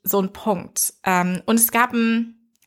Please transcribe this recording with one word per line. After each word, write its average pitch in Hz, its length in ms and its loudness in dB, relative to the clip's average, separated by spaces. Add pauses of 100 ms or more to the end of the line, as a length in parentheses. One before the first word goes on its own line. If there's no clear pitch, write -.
so 202 180 2
ein 190 100 -4
Punkt. - 680 -4
Ähm, 180 420 0
und 226 120 2
es 233 160 2
gab 240 200 2
ein, 226 600 -2 (140)